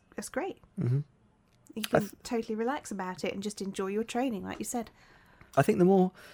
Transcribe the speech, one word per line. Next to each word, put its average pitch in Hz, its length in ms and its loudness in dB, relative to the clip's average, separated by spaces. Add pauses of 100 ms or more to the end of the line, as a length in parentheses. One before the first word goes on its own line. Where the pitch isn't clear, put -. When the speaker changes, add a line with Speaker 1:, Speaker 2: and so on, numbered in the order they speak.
(160)
Speaker 1:
that's - 140 -8
great. 330 300 -4 (200)
Speaker 2:
Mm-hmm. 127 200 2 (760)
Speaker 1:
You 220 100 -8
Speaker 2:
I - 40 -6
Speaker 1:
can - 120 4
Speaker 2:
th- 202 100 -4 (120)
Speaker 1:
totally 226 320 -4
relax 240 360 -4
about 185 320 -6
it 196 100 -2
and 196 80 -6
just 208 200 -6
enjoy 196 260 -4
your 208 160 -2
training, 233 400 -2
like 190 160 -8
you 214 60 -6
said. - 260 -6 (640)
Speaker 2:
I 135 80 6
think 214 160 4
the 175 60 6
more, 185 260 6 (220)